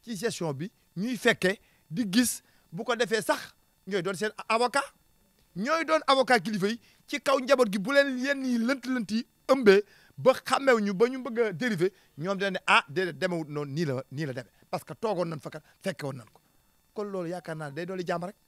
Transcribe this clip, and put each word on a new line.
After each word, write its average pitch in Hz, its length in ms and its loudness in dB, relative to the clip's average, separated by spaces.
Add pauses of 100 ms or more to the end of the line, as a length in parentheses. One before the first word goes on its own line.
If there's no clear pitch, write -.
ci 233 120 -10
gestion 170 380 -4
bi 156 180 -8 (240)
ñuy 220 220 -4
fekkee 185 420 2 (300)
di 208 220 -4
gis 240 300 2 (300)
bu 202 120 -10
ko 240 120 0
defee 220 260 0
sax - 320 -2 (340)
ñooy 190 140 -2
doon 190 140 -4
seen 214 160 -4 (180)
avocat 240 340 2 (720)
ñooy 294 300 0
doon 311 220 2
avocat 254 320 4
kilifa 196 280 -2
yi 233 120 -2 (280)
ci 285 140 -6
kaw 277 180 2
njaboot 254 320 4
gi 202 80 -2
bu 202 140 -4
leen 277 260 4
yenn 269 260 -2
yi 247 140 0
lënt 247 260 0
lënt 247 260 -2
yi 220 140 -2 (220)
ëmbee 208 340 8 (360)
ba 247 160 4
xàmmeew 262 460 2
ñu 202 140 -2
ba 214 160 4
ñu 262 140 -6
bëgg 233 160 -6
a 220 140 2
dérivé 190 400 0 (240)
ñoom 185 200 -4
dañ 190 160 -2
ne 180 140 -4
ah 208 220 6
déedéet 160 280 -4
demewut 170 320 -2
noonu 147 220 -6
nii 160 140 -2
la 131 260 -2
nii 147 140 -6
la 131 80 -6
demee 123 180 -10 (180)
parce 175 140 -6
que - 100 -16
toogoon 180 360 -2
nañ 156 100 -8
fa 147 100 -12
kat 151 140 -14 (180)
fekke - 240 -8
woon 131 120 -8
nañ 117 160 -16
ko - 80 -20 (520)
kon 208 180 -6
loolu 180 180 -6
yaakaar 170 280 -8
naa 147 140 -10
day 165 140 -6
dooli 180 200 -8
jàmm 175 200 -4
rek 202 100 -12 (120)